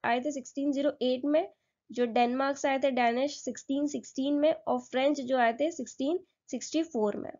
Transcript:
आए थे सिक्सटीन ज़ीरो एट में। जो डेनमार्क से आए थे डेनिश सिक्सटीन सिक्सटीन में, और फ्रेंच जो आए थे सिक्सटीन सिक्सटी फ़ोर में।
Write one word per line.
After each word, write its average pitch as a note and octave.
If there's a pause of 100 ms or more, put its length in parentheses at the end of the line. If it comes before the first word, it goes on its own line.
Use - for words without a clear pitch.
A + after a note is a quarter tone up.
आए A#3
थे C#4+
सिक्सटीन C#4
ज़ीरो C#4+ (100)
एट B3+
में। D#4 (400)
जो A#3+
डेनमार्क B3
से C#4+
आए C4+
थे C#4
डेनिश B3
सिक्सटीन C#4
सिक्सटीन C#4+
में, D4
और -
फ्रेंच C4+
जो B3+
आए A#3
थे C#4+
सिक्सटीन C#4+ (300)
सिक्सटी D4
फ़ोर G#3+
में। -